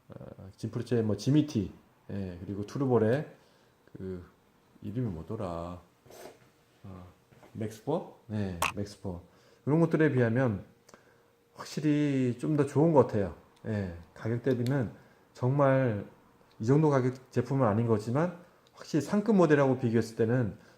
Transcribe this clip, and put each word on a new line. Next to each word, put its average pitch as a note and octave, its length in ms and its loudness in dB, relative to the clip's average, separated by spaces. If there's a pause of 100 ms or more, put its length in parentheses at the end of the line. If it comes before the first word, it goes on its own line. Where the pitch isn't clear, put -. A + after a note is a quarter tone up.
어, - 460 -18
진프레처의 A2+ 480 -2
뭐 G#2 140 0
지미티, C3 560 0 (380)
예, F#2+ 320 -8
그리고 G2+ 220 -8
투르볼의 B2 640 2 (640)
그 F#2 300 -12 (580)
이름이 G#2+ 280 -6
뭐더라? F2 720 -8 (1000)
어, F#2 240 -18 (460)
맥스포? A2+ 640 -6 (100)
네, G2+ 320 -6 (160)
맥스포. G2 460 -10 (440)
이런 D3 160 2
것들에 D#3+ 320 2
비하면 A#2 500 0 (920)
확실히 C#3+ 840 0
좀 D3+ 160 -2
더 C#3+ 100 2
좋은 D#3+ 280 2
것 C3 140 8
같아요. F#2+ 280 -2 (300)
예, G2+ 280 -4 (200)
가격 A#2 300 -6
대비는 B2 460 0 (440)
정말 C3 720 2 (540)
이 A2+ 60 -6
정도 D3 240 6
가격 B2+ 420 0
제품은 C3 360 2
아닌 G#2+ 200 2
거지만 A#2 500 0 (360)
확실히 - 280 -2
상급 G#3 340 0
모델하고 C#3+ 440 6
비교했을 A2+ 360 0
때는 A#2 400 0 (220)